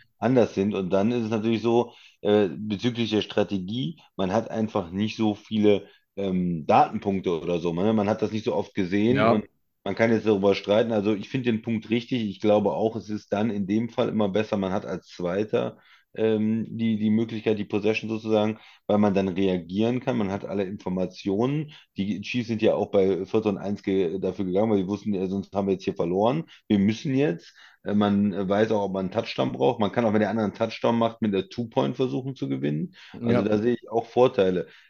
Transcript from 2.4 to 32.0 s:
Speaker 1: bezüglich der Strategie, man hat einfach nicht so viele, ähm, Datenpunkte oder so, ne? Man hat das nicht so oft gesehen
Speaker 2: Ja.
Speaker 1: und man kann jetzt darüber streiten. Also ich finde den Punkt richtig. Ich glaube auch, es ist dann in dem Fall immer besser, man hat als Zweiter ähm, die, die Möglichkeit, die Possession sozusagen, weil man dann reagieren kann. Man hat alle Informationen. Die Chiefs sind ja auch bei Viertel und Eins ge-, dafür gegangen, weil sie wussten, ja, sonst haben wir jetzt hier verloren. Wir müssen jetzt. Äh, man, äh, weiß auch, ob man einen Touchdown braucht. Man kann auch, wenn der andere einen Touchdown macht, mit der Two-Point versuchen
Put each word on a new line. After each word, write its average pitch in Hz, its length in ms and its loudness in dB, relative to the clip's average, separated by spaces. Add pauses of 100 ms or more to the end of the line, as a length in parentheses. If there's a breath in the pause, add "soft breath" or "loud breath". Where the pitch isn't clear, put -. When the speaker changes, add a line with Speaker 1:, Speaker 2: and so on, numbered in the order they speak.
Speaker 1:
bezüglich 107 600 -2
der 107 120 2
Strategie, 104 800 -4 (160 soft breath)
man 92 160 -2
hat 113 180 0
einfach 107 400 -2
nicht 104 260 -4
so 107 180 2
viele, 104 520 2 (300 soft breath)
ähm, 90 500 -2
Datenpunkte 98 720 2
oder 87 200 -2
so, 85 120 -2
ne? 95 200 0
Man 104 160 2
hat 107 140 0
das 104 100 -2
nicht 110 140 -6
so 120 80 0
oft - 200 -4
gesehen 101 440 2
Speaker 2:
Ja. 110 120 4
Speaker 1:
und 107 140 0 (400)
man 98 100 -4
kann 113 160 2
jetzt 104 160 2
darüber 101 280 4
streiten. 113 380 0
Also 107 220 0
ich 101 140 -8
finde 123 240 -2
den 110 100 -4
Punkt 110 280 -4
richtig. 117 380 -2
Ich 92 120 -10
glaube 104 320 4
auch, 110 240 0
es 101 140 -8
ist 104 220 -6
dann 107 180 0
in 101 160 -4
dem 110 240 0
Fall 123 180 0
immer 107 200 0
besser, 104 280 -2
man 95 160 -2
hat 98 140 -4
als - 220 -8
Zweiter 107 720 -4 (360 soft breath)
ähm, 110 560 0
die, 113 280 0
die 107 120 2
Möglichkeit, 110 480 0
die 101 60 -6
Possession 107 440 -2
sozusagen, 110 500 0 (280 soft breath)
weil 104 120 2
man 104 160 4
dann 95 140 2
reagieren 95 720 0
kann. 123 160 -2
Man 101 140 -2
hat 98 140 -6
alle 101 200 -4
Informationen. 98 1080 -4 (240 loud breath)
Die 98 240 -4
Chiefs 113 280 -6
sind 110 140 -2
ja 95 120 4
auch 95 160 -2
bei 95 360 2
Viertel 107 240 0
und 95 80 -2
Eins 98 240 -6
ge-, 95 360 0
dafür 95 260 -4
gegangen, 98 260 2
weil 104 80 4
sie 92 100 0
wussten, 101 260 -4
ja, 95 120 -2
sonst 95 280 -6
haben 98 120 0
wir 98 80 2
jetzt 90 100 -4
hier 95 100 -2
verloren. 101 500 0 (240 soft breath)
Wir 104 100 4
müssen 110 360 2
jetzt. 156 400 -2 (300 soft breath)
Äh, 101 100 -2
man, 104 380 4
äh, 92 160 -4
weiß 107 240 2
auch, 104 120 2
ob 95 80 -4
man 95 140 -2
einen 90 60 -8
Touchdown 131 400 -2
braucht. 127 280 0
Man 101 120 2
kann 120 120 0
auch, 107 80 2
wenn 107 80 2
der 101 100 2
andere 110 160 -2
einen 98 80 -4
Touchdown 117 440 0
macht, 117 240 -2
mit 107 100 0
der 95 160 -2
Two-Point 123 480 -4
versuchen 131 380 -4